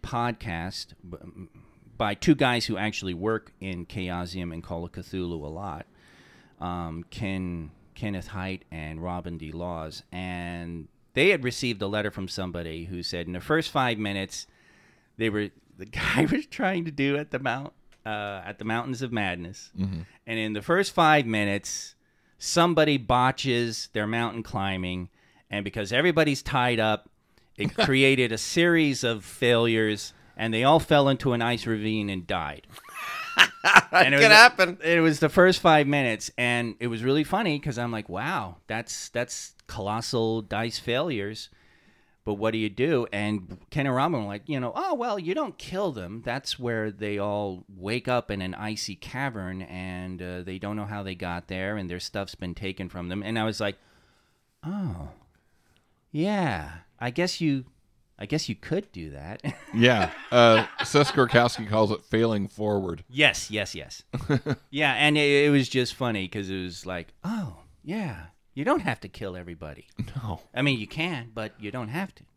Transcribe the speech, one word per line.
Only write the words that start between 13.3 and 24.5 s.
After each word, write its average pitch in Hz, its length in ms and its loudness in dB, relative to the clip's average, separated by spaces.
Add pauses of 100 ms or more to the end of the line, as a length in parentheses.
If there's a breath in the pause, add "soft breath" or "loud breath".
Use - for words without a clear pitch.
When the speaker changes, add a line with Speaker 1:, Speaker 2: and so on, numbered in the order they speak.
Speaker 1:
the 90 80 -6
first 156 320 0
five 123 260 0
minutes, 98 480 -6 (720)
they 113 120 0
were, 104 220 -2 (260)
the - 100 -14
<laughs> - 0 -
guy - 440 0
was - 160 -2
trying 185 380 -2
to 160 80 -8
do 139 240 0
at 147 160 -6
the 131 80 -4
mount-, 131 320 -6 (340)
uh, 104 380 -8
at 104 160 -12
the 107 40 -10
Mountains 120 380 -4
of 123 100 -6
Madness, 90 640 -6
Speaker 2:
Mm-hmm. 95 260 -4 (240 soft breath)
Speaker 1:
and 113 120 -4
in 110 140 -2
the 104 100 -4
first 185 300 2
five 151 340 6
minutes, 104 680 -2 (420)
somebody 160 580 4
botches 123 960 0
their 107 140 -2
mountain 117 380 -2
climbing, 92 640 -4 (420)